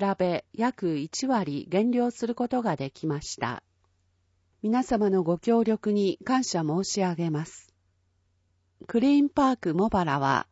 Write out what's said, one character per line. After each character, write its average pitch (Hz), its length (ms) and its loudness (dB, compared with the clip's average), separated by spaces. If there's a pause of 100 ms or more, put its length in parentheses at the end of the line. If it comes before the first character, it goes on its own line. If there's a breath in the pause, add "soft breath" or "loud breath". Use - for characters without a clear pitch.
(180)
べ 175 260 0 (100)
約 208 420 -2
一 151 300 -6
割 175 420 -2
減 208 220 2
量 240 200 2
す - 160 -6
る 233 80 -4
こ 240 140 -4
と 254 140 -2
が 185 140 -2
で 135 140 -8
き - 160 -10
ま 147 140 -2
し - 160 -12
た。 117 260 -6 (1000)
皆 226 200 0
様 214 280 0
の 190 120 2
ご 170 140 0
協 233 260 2
力 220 300 0
に 202 320 0
感 262 200 0
謝 170 180 -2
申 160 220 0
し - 180 -2
上 180 120 0
げ 170 140 -2
ま 151 160 -2
す。 - 300 -18 (1120)
ク 233 140 0
リ 285 180 6
ー 285 60 6
ン 285 40 2
パ 277 220 2
ー 247 60 0
ク 160 180 -4
茂 196 160 2
原 160 280 0
は 139 340 0